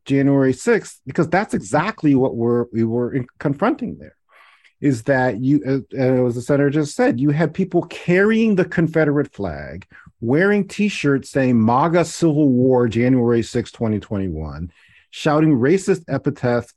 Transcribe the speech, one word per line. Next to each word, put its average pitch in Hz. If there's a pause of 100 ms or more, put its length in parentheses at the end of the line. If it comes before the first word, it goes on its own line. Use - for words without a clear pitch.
January 139
sixth -
because 160
that's 185
exactly 151
what 127
we're, 120
we 113
were 117
in, 123 (140)
confronting 196
there, - (640)
is 131
that 127
you, 143
uh, 135
uh, 127
as 120
the 123
senator 143
just 147
said, 247
you 147
had 156
people 185
carrying 214
the 185
Confederate 160
flag, 76 (360)
wearing 190
T-shirts 147
saying 127
"maga 151
Civil 156
War, 123
January 120
sixth, -
twenty 110
twenty-one," 85 (400)
shouting 156
racist 175
epithets 127